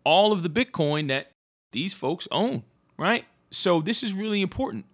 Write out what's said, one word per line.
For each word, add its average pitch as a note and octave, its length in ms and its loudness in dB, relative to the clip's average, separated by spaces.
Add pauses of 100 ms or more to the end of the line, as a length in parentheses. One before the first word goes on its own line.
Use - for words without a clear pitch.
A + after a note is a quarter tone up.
all F#3+ 280 6
of F3+ 120 0
the E3+ 60 0
Bitcoin D3+ 600 0
that C#3 220 -4 (400)
these E3 220 -4
folks D#3 380 -4
own, G#3 320 -2 (340)
right? G3 280 0 (260)
So F3 300 2
this A3 220 -2
is G#3 100 -4
really G#3 280 -2
important G#3+ 520 -4